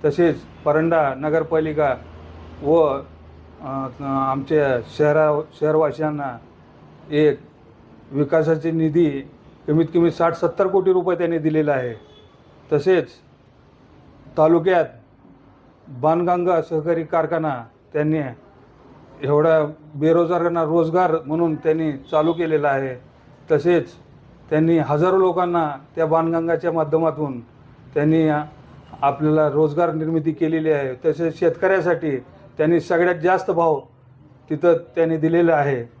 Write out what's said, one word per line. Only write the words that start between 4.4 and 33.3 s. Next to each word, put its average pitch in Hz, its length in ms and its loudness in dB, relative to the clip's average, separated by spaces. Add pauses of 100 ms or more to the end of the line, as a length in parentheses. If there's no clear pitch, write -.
शहरा, 151 440 2 (200)
शहरवासियांना 151 760 -2 (760)
एक 147 280 2 (720)
विकासाची 156 600 0
निधी 156 500 0 (460)
कमीत 156 260 2
कमी 170 180 4
साठ 170 220 0
सत्तर 175 340 0
कोटी 185 260 2
रुपये 180 240 0
त्यांनी 170 200 -2
दिलेला 156 340 0
आहे. 127 220 -4 (800)
तसेच 170 360 0 (1300)
तालुक्यात 165 480 4 (1000)
बाणगंगा 170 760 0
सहकारी 165 420 -4
कारखाना 156 600 -4 (300)
त्यांनी 151 260 0 (1040)
एवढा 151 420 2 (300)
बेरोजगारांना 165 680 0
रोजगार 165 480 0 (140)
म्हणून 160 300 -2
त्यांनी 160 360 -2
चालू 151 420 -2
केलेला 160 340 0
आहे. 135 280 -2 (560)
तसेच 156 400 2 (580)
त्यांनी 160 280 2
हजारो 151 400 2
लोकांना 175 540 0 (240)
त्या 160 100 0
बाणगंगाच्या 165 680 0
माध्यमातून 151 680 -2 (540)
त्यांनी 156 360 2 (720)
आपल्याला 151 480 0
रोजगार 156 420 0
निर्मिती 156 400 -4
केलेली 156 400 -2
आहे. 139 220 -2
तसेच 160 460 -4
शेतकऱ्यासाठी 170 800 0 (400)
त्यांनी 160 220 2
सगळ्यात 175 360 0
जास्त 185 360 -2